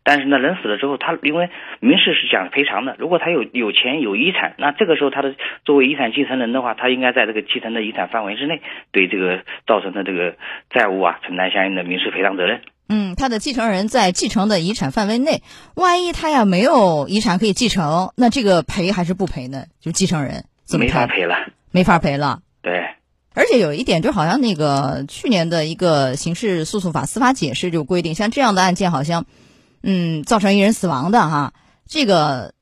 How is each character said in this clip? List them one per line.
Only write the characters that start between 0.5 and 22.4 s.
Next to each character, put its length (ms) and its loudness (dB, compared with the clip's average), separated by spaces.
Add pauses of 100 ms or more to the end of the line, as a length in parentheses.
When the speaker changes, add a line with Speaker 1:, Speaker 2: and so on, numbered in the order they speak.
Speaker 1:
死 60 -4
了 100 -2
之 80 -4
后， 100 -2
他 280 -4
因 100 0
为 160 0 (300)
民 180 4
事 160 2
是 160 -2
讲 200 0
赔 140 0
偿 200 -4
的， 160 -8
如 80 -4
果 100 2
他 100 -2
有， 140 0
有 300 -4
钱 280 0
有 140 0
遗 160 0
产， 280 -4
那 120 0
这 160 0
个 80 4
时 80 -2
候 80 2
他 100 -6
的 140 -2 (300)
作 100 2
为 140 6
遗 80 -2
产 160 -2
继 120 0
承 140 -4
人 140 -2
的 100 -2
话， 120 -2
他 140 -2
应 120 0
该 100 2
在 160 2
这 60 -4
个 100 -4
继 160 -4
承 160 -8
的 80 -4
遗 80 -4
产 160 -4
范 180 -4
围 120 -6
之 100 -6
内， 160 -4 (300)
对 160 4
这 100 -2
个 240 0 (240)
造 140 4
成 120 -6
的 120 -6
这 80 -6
个 240 -4 (340)
债 160 2
务 140 0
啊， 260 2
承 100 -8
担 140 0
相 160 2
应 80 -2
的 80 -4
民 160 -6
事 140 -4
赔 100 -4
偿 140 2
责 100 0
任。 140 -2 (280)
Speaker 2:
嗯， 280 -2
他 120 -2
的 120 -2
继 120 -8
承 180 -2
人 180 0
在 240 2
继 160 -2
承 200 0
的 120 2
遗 120 -2
产 200 -4
范 160 0
围 100 0
内， 240 0 (320)
万 300 2
一 80 -2
他 180 -2
要 140 4
没 160 4
有 480 4
遗 100 0
产 220 0
可 60 0
以 60 2
继 160 0
承， 480 0
那 140 4
这 140 -2
个 180 4
赔 300 -2
还 100 -2
是 120 -2
不 120 -4
赔 220 -8
呢？ 160 -10 (160)
就 100 -8
继 160 0
承 160 0
人 220 -6 (180)
怎 160 -4
么 80 2
赔？ 60 0
Speaker 1:
没 20 -2
法 140 2
赔 180 -2
了。 100 -2 (360)
Speaker 2:
没 100 4
法 160 6
赔 180 -2
了。 220 -2 (240)